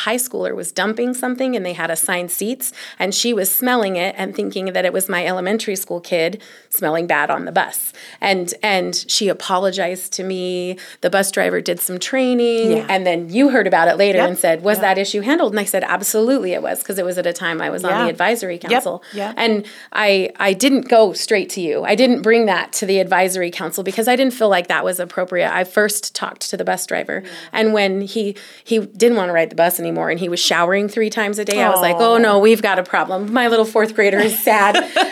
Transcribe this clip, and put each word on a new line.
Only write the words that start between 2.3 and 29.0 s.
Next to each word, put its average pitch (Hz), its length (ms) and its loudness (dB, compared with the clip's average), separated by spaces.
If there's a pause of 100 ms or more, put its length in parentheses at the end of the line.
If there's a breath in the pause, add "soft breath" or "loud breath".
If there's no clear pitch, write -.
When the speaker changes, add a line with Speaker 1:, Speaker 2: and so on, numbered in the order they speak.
Speaker 1:
seats, 233 420 -6 (260 loud breath)
and 190 160 -2
she 240 200 0
was 196 180 0
smelling 240 440 0
it 180 200 -2
and 196 180 -6
thinking 196 380 -4
that 185 140 0
it 180 80 0
was 185 140 -2
my 180 180 -2
elementary 185 500 -2
school 175 240 -8
kid 175 400 -2 (300 loud breath)
smelling 170 360 -2
bad 147 240 0
on 151 140 -2
the 170 80 -8
bus." - 400 -2 (300 loud breath)
And, 185 400 0
and 185 440 -2
she - 220 0
apologized 185 880 -2
to 185 100 -8
me. 180 540 -6 (240 loud breath)
The 185 80 0
bus 190 220 2
driver 180 280 0
did 180 200 -2
some 185 180 -6
training. 240 720 2
Speaker 2:
Yeah. 220 180 0
Speaker 1:
And 190 160 0
then 170 260 0
you 254 180 4
heard 240 180 4
about 165 220 4
it 160 80 4
later 196 220 4
Speaker 2:
Yep. 180 100 4
Speaker 1:
and 180 100 -2
said, 165 240 2
"Was 208 160 2
Speaker 2:
Yep. 190 40 0
Speaker 1:
that 190 160 2
issue 196 240 -2
handled?" 269 300 2
And 214 80 0
I 202 40 -2
said, 190 200 -2
"Absolutely 220 680 0
it - 100 -2
was," - 220 -4
'cause 196 140 -6
it 185 60 -2
was 180 140 -2
at 175 80 -4
a 175 60 0
time 170 280 -4
I 156 80 -2
was 175 160 -6
on 180 60 0
the 214 140 2
Speaker 2:
Yeah. 226 40 0
Speaker 1:
advisory 180 540 -2
Speaker 2:
Yep. 175 80 -10
Speaker 1:
council. 220 320 0 (100)
Speaker 2:
Yep. 202 240 -8
Speaker 1:
And 214 300 0 (260 loud breath)
I, 196 460 2
I 190 140 2
didn't 254 360 2
go 220 240 6
straight - 380 -2
to 196 100 -8
you. 151 240 -2
I 208 120 2
didn't 247 260 4
bring 226 240 4
that 185 280 0
to - 120 -4
the 190 140 2
advisory 180 500 0
council 175 320 -6
because 196 240 -4
I 247 80 4
didn't 247 200 2
feel 220 140 2
like 180 200 2
that 170 160 0
was 180 160 -2
appropriate. 175 520 -2
I 180 120 0
first 208 500 0
talked - 360 -8
to 196 60 -6
the 180 80 -6
bus 185 220 -2
driver. - 380 -6
Speaker 2:
Yeah. - 60 -18 (220 loud breath)
Speaker 1:
And 220 200 2
when 196 300 2
he, 202 340 -4 (260 loud breath)
he 226 160 0
didn't 220 380 2